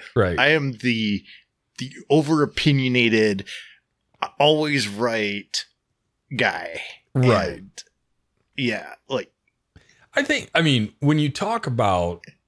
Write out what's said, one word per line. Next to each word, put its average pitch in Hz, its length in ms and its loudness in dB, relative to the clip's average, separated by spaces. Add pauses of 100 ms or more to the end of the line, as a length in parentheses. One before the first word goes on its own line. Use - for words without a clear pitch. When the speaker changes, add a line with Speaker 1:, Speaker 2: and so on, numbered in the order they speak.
(160)
Speaker 1:
right. 92 220 2
Speaker 2:
I 135 120 4
am 143 240 2
the, 110 500 -2 (540)
the 131 160 -12 (160)
over-opinionated, 127 1400 2 (960)
always 147 500 2
right 104 760 -4 (680)
guy. 85 460 -4 (320)
Speaker 1:
Right. 98 460 2
Speaker 2:
And, - 240 -18 (760)
yeah, 107 380 -6 (120)
like, 123 240 -6 (840)
Speaker 1:
I 277 100 -2
think, 277 300 -4
I 165 80 2
mean, 127 380 0
when 147 200 2
you 151 100 0
talk 220 380 -4
about 92 580 0 (220)